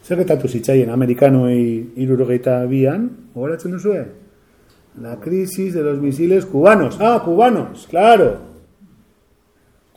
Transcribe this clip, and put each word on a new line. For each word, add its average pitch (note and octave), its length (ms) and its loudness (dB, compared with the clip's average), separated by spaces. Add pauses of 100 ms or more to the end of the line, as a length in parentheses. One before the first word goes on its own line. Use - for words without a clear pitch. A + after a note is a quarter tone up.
Zer F3 140 -4
gertatu D3 300 -2
zitzaien B2 420 0
amerikanoei B2 1040 0
hirurogeita B2 680 0
bian? C3+ 440 -2 (240)
Gogoratzen D#3+ 380 -8
duzue? F#3 320 -4 (1000)
La A#2 180 -12
crisis F#3 540 -6
de D#3+ 100 -2
los C#3+ 160 -2
misiles E3+ 460 0
cubanos. E3 540 2
Ah, A3+ 240 2
cubanos, F3 640 0
claro. F3 500 4 (1600)